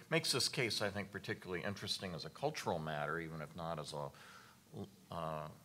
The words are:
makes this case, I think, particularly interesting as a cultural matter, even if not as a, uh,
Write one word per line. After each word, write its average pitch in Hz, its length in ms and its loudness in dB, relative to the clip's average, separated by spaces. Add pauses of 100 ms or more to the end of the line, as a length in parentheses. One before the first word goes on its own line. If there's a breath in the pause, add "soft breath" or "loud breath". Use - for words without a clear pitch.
(120)
makes 160 200 6
this 127 160 4
case, - 340 2
I 104 80 4
think, 98 220 -2
particularly 92 520 -2
interesting 98 500 0
as 76 120 -4
a 82 40 -6
cultural 120 480 2
matter, 78 420 2
even 80 220 -2
if 76 140 -8
not 82 240 -2
as 76 140 -4
a, - 1200 -8
uh, 80 320 0 (180)